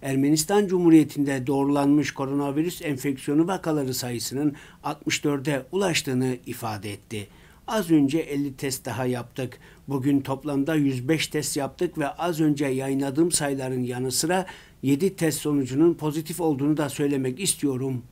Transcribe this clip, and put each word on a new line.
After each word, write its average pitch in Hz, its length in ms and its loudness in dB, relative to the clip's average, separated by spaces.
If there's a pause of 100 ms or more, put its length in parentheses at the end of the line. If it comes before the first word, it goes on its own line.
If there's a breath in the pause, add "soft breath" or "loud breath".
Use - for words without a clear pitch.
Ermenistan 151 640 2
Cumhuriyeti'nde 147 800 6
doğrulanmış 143 640 4
koronavirüs 143 680 -2
enfeksiyonu 147 680 0
vakaları 151 460 -2
sayısının 127 640 -4 (280 loud breath)
altmış - 400 -4
dörde 139 480 -2
ulaştığını 135 720 0
ifade 110 480 -8
etti. 101 340 -12 (400 soft breath)
"Az 214 240 0
önce 151 280 4
elli 143 360 -4
test 135 300 -6
daha 127 200 -4
yaptık. 123 540 -6 (280 loud breath)
Bugün 139 340 0
toplamda 139 540 -2
yüz 135 340 0
beş 156 180 0
test - 300 -4
yaptık 147 400 -4
ve 147 100 -2
az 160 340 -2
önce 147 240 2
yayınladığım 135 680 0
sayıların 135 520 -2
yanı 123 280 -4
sıra 180 340 0 (380 loud breath)
yedi 143 320 2
test 156 260 0
sonucunun 147 520 2
pozitif 156 480 -4
olduğunu 151 360 2
da 147 120 0
söylemek 139 500 -2
istiyorum." 135 720 -2